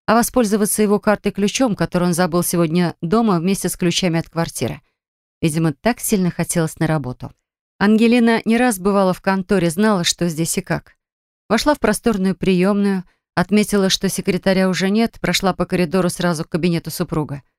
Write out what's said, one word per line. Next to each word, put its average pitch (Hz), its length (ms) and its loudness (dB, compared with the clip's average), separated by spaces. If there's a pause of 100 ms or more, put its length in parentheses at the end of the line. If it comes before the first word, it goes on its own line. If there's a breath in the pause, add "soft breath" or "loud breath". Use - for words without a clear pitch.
а 208 100 2
воспользоваться 220 680 0
его 208 160 2
картой-ключом, 202 800 0
который 175 320 0
он 180 40 2
забыл 175 300 0
сегодня 170 580 0
дома 208 380 2
вместе 185 300 -2
с - 80 -8
ключами 170 420 0
от 160 100 -6
квартиры. 160 520 -6 (600)
Видимо, 160 340 0
так - 260 -2
сильно 185 320 0
хотелось - 480 -4
на - 80 0
работу. 131 440 -6 (460)
Ангелина 226 680 4
не 220 100 2
раз 240 240 0
бывала 190 320 2
в - 80 -10
конторе, 190 500 0
знала, 196 320 0
что - 260 -2
здесь 160 300 -4
и - 20 -2
как. - 360 -6 (520)
Вошла 285 280 2
в - 20 -6
просторную 208 560 0
приемную, 196 720 0 (320)
отметила, 196 540 2
что - 180 0
секретаря 190 600 0
уже 185 220 0
нет, 226 300 0
прошла 180 320 0
по 175 140 -2
коридору 180 440 0
сразу 175 340 -2
к - 40 -18
кабинету 165 420 -2
супруга. 151 540 -6 (140)